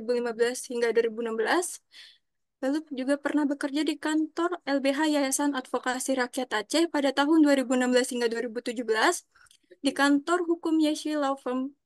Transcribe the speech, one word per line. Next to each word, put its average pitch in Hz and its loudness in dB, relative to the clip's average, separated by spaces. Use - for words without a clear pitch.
ribu 240 -2
lima 240 -2
belas 233 0
hingga 240 0
dua 226 2
ribu 220 -8
enam 226 -4
belas. 277 -2
Lalu 277 0
juga 262 -2
pernah 294 0
bekerja 285 -2
di 294 -2
kantor 311 -2
L 277 -2
B 269 0
H 311 0
Yayasan 285 0
Advokasi 254 -4
Rakyat 254 -2
Aceh 311 0
pada 277 0
tahun 294 4
dua 285 6
ribu 254 0
enam 254 2
belas 247 2
hingga 240 0
dua 233 -4
ribu 226 -8
tujuh 240 -6
belas, 220 0
di 277 0
kantor 285 2
hukum 330 0
Yeshi 302 0
Law 269 -2
Firm 262 -6